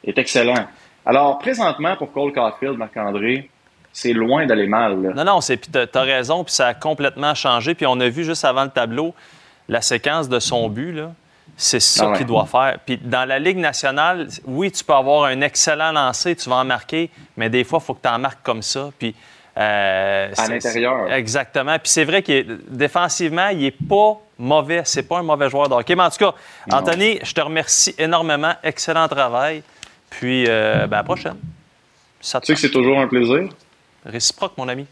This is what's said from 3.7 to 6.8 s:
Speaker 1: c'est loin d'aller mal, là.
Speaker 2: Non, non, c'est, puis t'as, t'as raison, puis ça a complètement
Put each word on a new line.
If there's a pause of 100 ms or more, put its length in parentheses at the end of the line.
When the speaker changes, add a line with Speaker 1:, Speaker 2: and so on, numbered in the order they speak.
Speaker 1:
c'est
loin
d'aller
mal,
là.
Speaker 2:
Non,
non,
c'est,
puis
t'as,
t'as
raison,
puis
ça
a
complètement